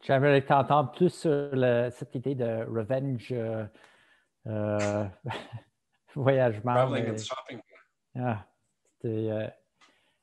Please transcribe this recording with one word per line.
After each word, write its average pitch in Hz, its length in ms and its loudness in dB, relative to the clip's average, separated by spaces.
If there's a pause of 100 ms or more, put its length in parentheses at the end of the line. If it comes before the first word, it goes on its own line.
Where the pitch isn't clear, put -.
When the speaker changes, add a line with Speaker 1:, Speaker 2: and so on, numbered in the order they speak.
Speaker 1:
J'aimerais 139 440 4
t'entendre 139 460 4
plus 180 220 2
sur 143 400 -2
le, 123 360 2
cette - 260 -12
idée 135 200 -4
de 113 300 -2
revenge, 117 680 -4
euh, 113 340 -4 (840)
euh, 104 580 0 (180)
<laughs> - 920 -14
voyagement, 123 580 2
Speaker 2:
Traveling 123 320 2
Speaker 1:
mais 110 60 -2
Speaker 2:
and 110 120 -6
shopping. 127 360 -10 (600)
Speaker 1:
Ah, 117 260 -4 (560)
c'est, 110 300 -2
euh, 110 160 -4 (760)